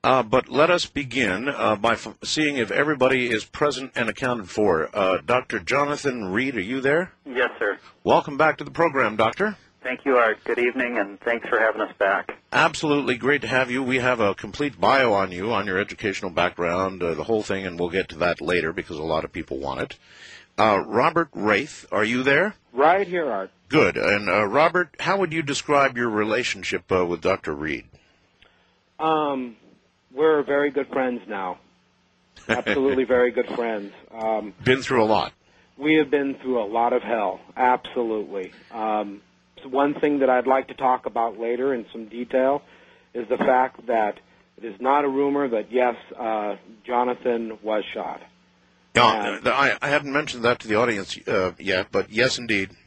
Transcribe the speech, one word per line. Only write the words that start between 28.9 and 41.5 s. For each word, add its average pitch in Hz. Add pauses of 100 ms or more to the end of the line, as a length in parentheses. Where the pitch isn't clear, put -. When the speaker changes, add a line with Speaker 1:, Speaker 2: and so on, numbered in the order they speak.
Speaker 3:
Um, 143 (560)
we're 151
very 143
good 135
friends 127
now. 101 (440)
Speaker 1:
<laughs> -
Speaker 3:
Absolutely 131
very 123
good 120
friends. 110 (180)
Um, 110 (100)
Speaker 1:
Been 127
through 117
a -
lot. 104 (440)
Speaker 3:
We 151
have 147
been 139
through 127
a -
lot 117
of 117
hell, 104 (160)
absolutely. 113 (200)
Um, 107 (400)
so 135
one 139
thing 147
that 131
I'd 127
like 131
to 127
talk 127
about 113
later 123